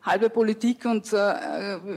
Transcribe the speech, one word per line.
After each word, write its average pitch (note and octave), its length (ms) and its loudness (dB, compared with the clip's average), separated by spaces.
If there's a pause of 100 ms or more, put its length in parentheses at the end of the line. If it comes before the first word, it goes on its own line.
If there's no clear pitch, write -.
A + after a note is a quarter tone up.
halbe G3 280 2
Politik A3+ 540 0
und, A3+ 300 -2
äh, G3 640 -2 (200)